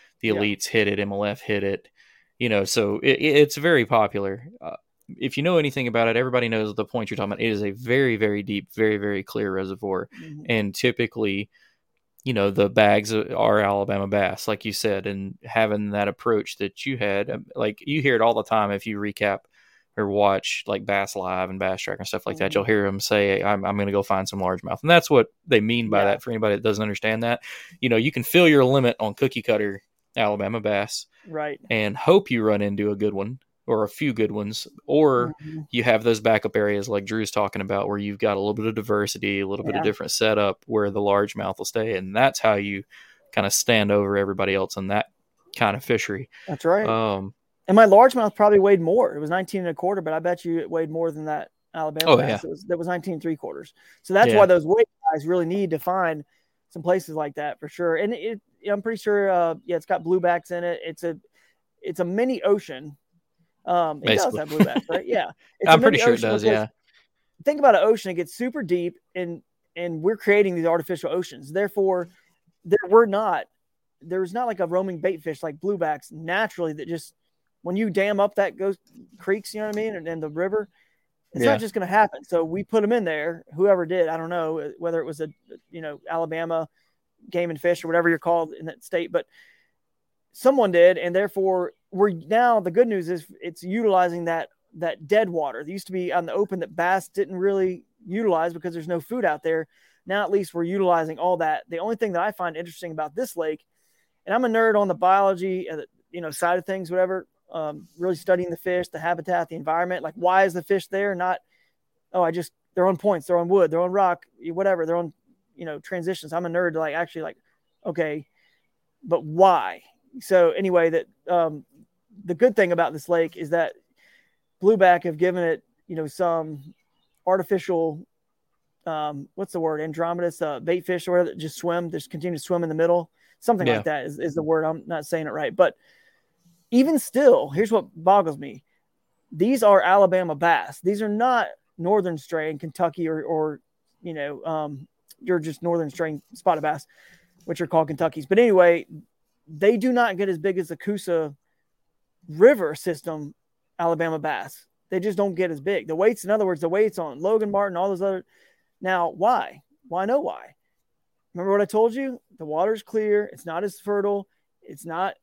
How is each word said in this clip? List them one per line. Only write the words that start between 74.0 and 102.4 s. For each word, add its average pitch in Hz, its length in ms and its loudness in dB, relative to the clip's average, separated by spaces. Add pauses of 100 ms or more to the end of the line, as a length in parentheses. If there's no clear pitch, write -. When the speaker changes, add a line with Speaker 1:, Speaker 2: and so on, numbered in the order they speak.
Speaker 2:
there's 180 300 -6
not, 240 160 -4
like, 196 120 -6
a 180 60 0
roaming 180 320 -2
bait 175 240 -2
fish 156 200 -8
like 151 180 -8
bluebacks 170 500 -2
naturally 170 640 -4
that 147 140 -12
just, 165 260 -8 (480)
when 180 140 -4
you 214 140 0
dam 202 280 0
up 202 180 2
that 196 200 0
goes 190 200 -4 (420)
creeks, 196 360 -4
you 214 60 -8
know 214 60 -4
what 208 100 -6
I 214 40 -4
mean? 220 140 -4
And, 165 140 -10
and 165 140 -6
the 156 60 -6
river, 190 400 -4 (640)
it's 127 120 -2
Speaker 1:
Yeah. 226 80 6
Speaker 2:
not 214 80 0
just 214 140 -8
gonna 190 120 -4
happen. 202 380 2
So 165 200 0
we 175 180 -6
put 214 220 0
'em 208 80 0
in 233 120 0
there, 160 400 -6 (100)
whoever 180 320 4
did, 170 220 0
I 165 80 -4
don't 165 140 -6
know, 160 300 -4
uh, 147 80 -8 (100)
whether 170 220 -4
it 139 40 -6
was 151 160 -10
a, 156 80 -6 (420)
you 170 100 -16
know, 151 280 -12
Alabama 165 600 -4 (600)
game 175 200 -2
and 151 100 -10
fish 175 240 0
or 165 40 -8
whatever 170 200 4
you're 165 100 2
called 170 340 -2
in 160 140 -14
that - 180 -14
state, 170 280 -6
but 170 140 -2 (1080)
someone 254 380 2
did, 175 280 8
and 175 160 -4
therefore 190 580 0 (180)
we're 202 200 2
now, 214 500 2
the 180 100 -4
good 233 180 4
news 185 200 -4
is 170 180 -6 (140)
it's 170 220 -12
utilizing 180 640 0
that, 165 240 -4 (240)
that 165 340 -8
dead 208 220 2
water. 147 300 -6
It 147 80 -12
used 190 180 -12
to 185 60 -14
be 180 200 -4
on 170 140 0
the - 80 -8
open 196 260 -2
that 160 160 -10
bass 180 320 0
didn't 190 280 -4
really 190 480 0 (220)
utilize 175 460 0
because 165 220 -10
there's 160 140 -10
no 170 120 -2
food 233 240 -6
out 156 180 -2
there. 160 240 -2 (400)
Now 196 160 -2
at 175 80 -2
least 196 220 -2
we're 170 120 -4
utilizing 170 540 0
all 175 200 0
that. 156 300 -2
The 165 100 -8
only 214 180 -4
thing 214 160 -2
that 170 100 -2
I 208 100 -2
find 170 240 -6